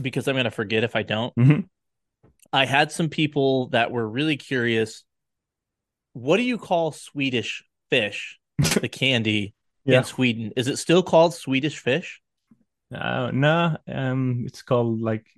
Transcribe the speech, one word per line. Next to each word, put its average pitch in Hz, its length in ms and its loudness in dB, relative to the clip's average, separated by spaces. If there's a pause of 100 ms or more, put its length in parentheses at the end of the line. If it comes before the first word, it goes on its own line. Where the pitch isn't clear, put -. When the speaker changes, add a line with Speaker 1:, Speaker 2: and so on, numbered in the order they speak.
Speaker 1:
because 127 280 -4
I'm 135 80 0
gonna 120 140 0
forget 110 340 -2
if 117 120 -4
I 107 60 0
don't. 110 340 -4
Speaker 2:
Mm-hmm. 135 240 6 (920)
Speaker 1:
I 135 140 2
had 143 260 2
some 170 160 -2
people 135 600 0
that 117 220 2
were 117 180 -4
really 139 280 -2
curious. 117 680 -2 (1080)
What 135 240 0
do 240 60 0
you 247 160 -2
call 165 340 -2
Swedish 127 720 -6 (260)
fish, 110 480 -2 (100)
Speaker 2:
<laughs> - 100 -8
Speaker 1:
the 147 300 0
candy 110 640 0 (300)
Speaker 2:
Yeah. 127 140 6
Speaker 1:
in 120 60 2
Sweden? 113 520 -2
Is 127 120 -2
it - 100 -4
still 175 240 4
called 170 320 4
Swedish 135 440 -4
fish? - 420 -4 (720)
Speaker 2:
Uh, 120 380 -4
no, 156 460 2 (100)
um, 127 580 -4
it's - 140 -14
called, 117 400 0
like, 110 260 -4 (120)